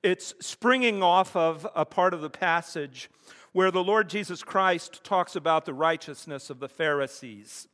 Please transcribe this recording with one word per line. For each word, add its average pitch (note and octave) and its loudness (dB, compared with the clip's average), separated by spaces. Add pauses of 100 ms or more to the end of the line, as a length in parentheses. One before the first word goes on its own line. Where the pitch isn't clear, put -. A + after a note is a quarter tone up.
it's - -2 (120)
springing A#3+ 2
off F#3 4
of D#3+ 0
a D#3 0
part F3+ 0
of E3+ -6
the D3+ -8
passage E3 -4 (440)
where F#3 4
the F3+ 0
Lord G3+ 2
Jesus F#3 -8
Christ F#3 0
talks F3+ -2
about D#3+ 2
the D3+ -10
righteousness D3 -4
of C3 -14
the C3+ -10
Pharisees. C3+ -6